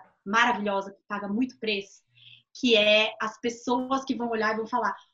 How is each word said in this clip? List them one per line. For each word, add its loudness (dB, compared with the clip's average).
maravilhosa 0
que -20
paga -8
muito -4
preço, -6
que 4
é 4
as -8
pessoas -2
que -4
vão -6
olhar -2
e -2
vão -6
falar, -2